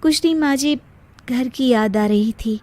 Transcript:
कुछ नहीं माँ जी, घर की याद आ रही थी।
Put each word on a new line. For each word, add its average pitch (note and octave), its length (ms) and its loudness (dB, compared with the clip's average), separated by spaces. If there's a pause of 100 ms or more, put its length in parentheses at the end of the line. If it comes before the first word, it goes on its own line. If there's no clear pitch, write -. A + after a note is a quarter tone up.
कुछ D#4 220 2
नहीं E4 100 2
माँ D4 220 0
जी, C#4+ 200 0 (520)
घर B3+ 200 -2
की C4 200 -2
याद G#3+ 280 2
आ G#3+ 100 2
रही G#3 260 2
थी। G#3+ 300 -6